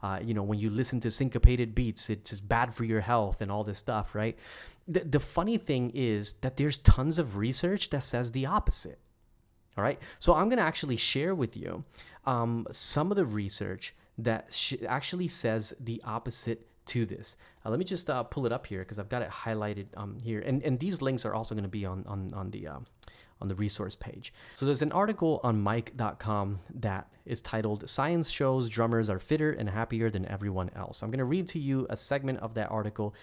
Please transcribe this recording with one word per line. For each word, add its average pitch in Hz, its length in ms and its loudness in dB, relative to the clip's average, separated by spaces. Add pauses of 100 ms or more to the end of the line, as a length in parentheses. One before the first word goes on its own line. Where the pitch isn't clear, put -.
uh, 95 200 -2
you 113 100 -2
know, 104 100 0
when 104 160 0
you 107 120 0
listen 123 300 0
to 113 100 -2
syncopated 123 640 6
beats, 117 340 0
it's 104 220 -4
just 98 180 -10
bad 117 240 2
for 117 120 -4
your 110 180 2
health," 110 400 2
and 101 100 -4
all 107 100 -2
this 101 160 -6
stuff, 110 360 -2
right? 107 240 -2 (480)
The, 175 140 2
the 143 200 2
funny 208 380 0
thing 123 320 0
is 110 500 0
that - 160 -2
there's 143 220 2
tons 156 400 10
of 117 180 0
research 151 540 0
that 139 140 0
says 120 280 0
the 131 140 -2
opposite, - 520 0 (800)
all 101 80 2
right? 135 160 0 (200)
So 175 140 6
I'm 180 140 4
gonna 240 140 4
actually 156 340 0
share 160 380 2
with 135 240 -2
you, 85 260 -8 (400)
um, 117 460 0
some - 400 2
of 202 80 2
the 170 80 2
research 101 680 -6 (220)
that 113 340 -2
sh-, - 380 -4
actually 165 400 -2
says 110 500 0
the 117 260 -6
opposite 117 640 -4 (200)
to 120 180 0
this. - 320 -10 (300)
Uh, - 20 -4
let 117 100 0
me 185 60 0
just, 180 240 -6
uh, 127 140 0
pull 131 240 -4
it 113 60 2
up 120 140 -6
here 95 160 -6
'cause 101 160 -10
I've 101 120 -8
got 123 100 -2
it 87 80 -4
highlighted, 104 680 -4
um, 104 300 -8
here. 110 160 -2
And, 135 220 0
and 131 180 0
these 165 220 -2
links 131 240 0
are 101 80 -2
also 110 200 -4
gonna 101 140 -4
be 101 160 -4
on, 92 220 -6
on, 98 260 -6
on 98 180 -6
the, 101 160 -10
um, 73 200 -10 (560)
on 98 60 -2
the 95 60 -2
resource 101 400 -2
page. - 380 -12 (240)
So - 80 -4
there's 139 160 2
an 151 120 2
article 190 520 2
on 110 180 4
mic 113 360 0
dot 107 200 -2
com 101 420 -2 (160)
that 101 360 -4 (140)
is - 160 -6
titled, 107 480 -2
"Science 160 400 2
Shows 131 400 2
Drummers 113 400 2
Are 92 80 0
Fitter 151 340 0
and 107 160 -2
Happier 113 400 0
Than 98 180 -2
Everyone 95 480 -2
Else." - 280 -6
I'm 110 80 -4
gonna 131 160 0
read 170 220 0
to 165 100 -6
you 135 320 0
a 113 60 -2
segment 135 420 -2
of 113 160 -8
that 110 160 -2
article, 107 520 -2